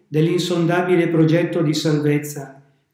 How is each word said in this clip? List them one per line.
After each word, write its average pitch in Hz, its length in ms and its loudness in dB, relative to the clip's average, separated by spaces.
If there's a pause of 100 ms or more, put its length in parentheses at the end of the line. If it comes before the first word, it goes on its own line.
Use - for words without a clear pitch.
dell'insondabile 170 1040 0
progetto 165 520 2
di 151 140 0
salvezza, 147 840 -2 (340)